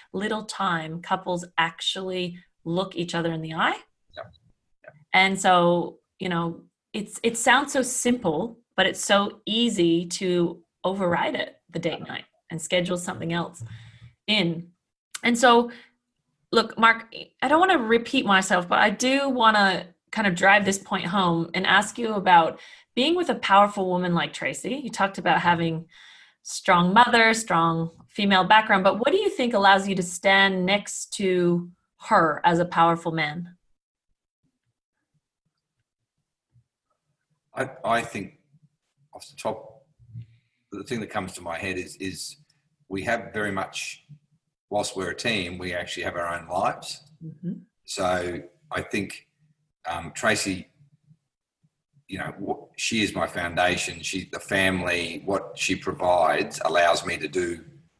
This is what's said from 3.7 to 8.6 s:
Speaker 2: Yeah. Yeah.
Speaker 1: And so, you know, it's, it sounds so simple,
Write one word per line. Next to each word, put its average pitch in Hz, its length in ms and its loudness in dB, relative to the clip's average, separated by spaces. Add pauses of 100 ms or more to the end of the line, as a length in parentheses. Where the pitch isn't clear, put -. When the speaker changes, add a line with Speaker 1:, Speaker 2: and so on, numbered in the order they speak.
Speaker 2:
Yeah. - 60 -12 (600)
Yeah. - 80 -20 (220)
Speaker 1:
And 190 280 2
so, 175 580 2 (200)
you - 100 -6
know, 170 340 -4 (300)
it's, 208 300 -10
it 233 140 0
sounds 269 360 2
so 262 100 0
simple, 233 760 -2 (180)